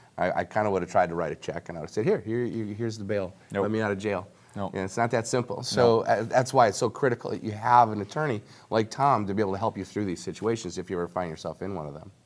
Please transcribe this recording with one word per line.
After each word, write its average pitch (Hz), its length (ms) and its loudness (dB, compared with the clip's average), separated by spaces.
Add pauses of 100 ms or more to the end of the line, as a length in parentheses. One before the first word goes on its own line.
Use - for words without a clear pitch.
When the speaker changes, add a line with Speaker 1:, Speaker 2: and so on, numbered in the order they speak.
(160)
Speaker 1:
I, 87 140 0 (100)
I 92 40 0
kinda 107 260 0
would 95 120 2
have 85 80 -6
tried 90 180 4
to 85 80 -6
write 80 160 -2
a - 40 -8
check, - 320 -8
and 85 80 -10
I 80 40 -8
would 78 80 -8
have - 60 -14
said, 107 100 0
"Here, 175 160 0
here, 117 240 -4
you, 104 300 -6
here's 110 240 -6
the 104 60 -10
bail. 98 300 -4 (160)
Speaker 2:
Nope. 101 120 0
Speaker 1:
Let 104 100 0
me 110 80 0
out 107 100 2
of 98 80 -2
jail." 98 300 -2 (280)
Speaker 2:
Nope. 98 180 -4
Speaker 1:
And 98 100 -2
it's 95 120 -6
not 120 140 2
that 113 160 0
simple. 120 360 -2
So, 117 360 6
Speaker 2:
Nope. - 100 -2
Speaker 1:
uh, 110 160 2
that's 123 300 2
why 123 140 8
it's 98 100 -2
so 123 120 2
critical - 400 0
that - 120 -6
you 107 100 -4
have 117 380 6
an 104 100 -4
attorney 123 400 -2 (300)
like 107 200 2
Tom 131 360 2
to 98 80 -2
be 104 80 0
able 95 100 0
to 95 60 -2
help 107 180 -2
you 95 80 -6
through 104 200 -4
these 90 180 -4
situations 95 560 -4
if 87 120 -8
you 95 60 -4
ever 87 120 -2
find 87 200 -4
yourself 80 320 -8
in 95 140 -6
one 76 120 -8
of 71 80 -10
them. 82 160 -16 (160)